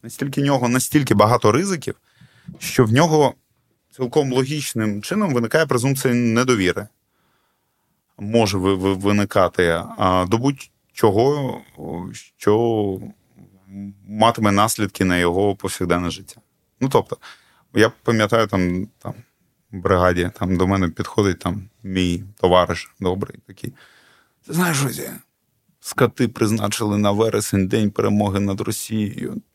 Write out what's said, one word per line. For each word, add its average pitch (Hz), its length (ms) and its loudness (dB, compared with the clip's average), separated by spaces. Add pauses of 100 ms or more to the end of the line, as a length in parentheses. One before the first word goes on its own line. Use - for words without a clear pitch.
настільки 139 380 -6
в 139 40 0
нього 127 240 2
настільки 127 440 2
багато 107 380 4
ризиків, 175 440 -2 (640)
що - 260 2
в 110 60 0
нього 151 420 4 (640)
цілком 131 380 0
логічним 123 680 -2
чином 190 320 -2
виникає 123 320 0
презумпція 135 480 0
недовіри. 113 760 0 (1300)
Може 104 400 0
ви-, 95 160 2
ви-, 95 200 0
виникати, 95 920 2 (140)
а, 92 320 2
до 113 80 2
будь-чого, 131 1200 -2 (760)
що 107 600 0 (1080)
матиме 107 440 2
наслідки 101 540 0
на 90 120 2
його 92 380 0
повсякденне 90 540 -4
життя. - 320 -14 (380)
Ну, 135 100 -2
тобто, - 280 0 (560)
я 110 180 2 (120)
пам'ятаю, 110 440 0
там, 92 400 -2 (120)
там, - 140 -12 (580)
в 104 60 -12
бригаді, 90 640 2
там, 92 180 0
до 90 100 2
мене 95 220 2
підходить, 95 500 -2
там, 98 300 -8 (140)
мій 92 400 -2 (180)
товариш 90 580 2
добрий 95 380 -6 (100)
такий: - 260 -14 (760)
«Ти 143 60 -12
знаєш, 165 300 0
Розі, 71 260 -6 (720)
скоти - 480 0
призначили 104 720 -2
на 104 140 2
вересень 104 560 0
День 104 240 0
перемоги 104 480 0
над 101 220 -4
Росією. - 800 -6 (140)